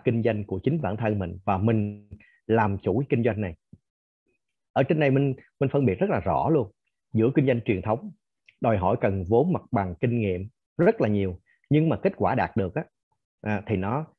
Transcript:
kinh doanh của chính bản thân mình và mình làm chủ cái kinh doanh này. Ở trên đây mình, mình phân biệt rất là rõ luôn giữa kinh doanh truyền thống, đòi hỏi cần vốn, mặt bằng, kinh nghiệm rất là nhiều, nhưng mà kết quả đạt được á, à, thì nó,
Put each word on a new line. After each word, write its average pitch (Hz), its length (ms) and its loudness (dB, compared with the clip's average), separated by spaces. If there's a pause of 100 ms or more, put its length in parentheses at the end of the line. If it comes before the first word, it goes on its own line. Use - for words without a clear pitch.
kinh 117 180 0
doanh 107 220 0
của 95 180 -6
chính 156 180 0
bản 104 160 -2
thân 107 220 -2
mình 90 260 -6
và 98 140 0
mình 104 500 0 (380)
làm 104 320 2
chủ 98 200 0
cái 139 120 -2
kinh 117 140 0
doanh 107 160 0
này. 90 140 -6 (1160)
Ở 131 100 2
trên 156 180 2
đây 143 100 4
mình, 139 240 2 (260)
mình 135 100 0
phân 143 160 2
biệt 92 120 2
rất 202 120 0
là 123 100 0
rõ 80 280 0
luôn 135 240 0 (400)
giữa 110 220 2
kinh 139 120 4
doanh 120 140 2
truyền 95 220 -2
thống, 120 280 -4 (500)
đòi 113 160 2
hỏi 92 240 0
cần 98 280 -2
vốn, 131 240 4
mặt 123 180 -2
bằng, 95 300 -2
kinh 120 200 0
nghiệm 95 280 -2 (300)
rất 196 220 2
là 123 80 2
nhiều, 98 320 0 (300)
nhưng 151 180 4
mà 127 80 0
kết - 200 -2
quả - 180 0
đạt 98 220 -2
được 95 180 -2
á, 160 100 -6 (560)
à, 104 260 -4
thì 107 100 0
nó, 117 300 -4 (120)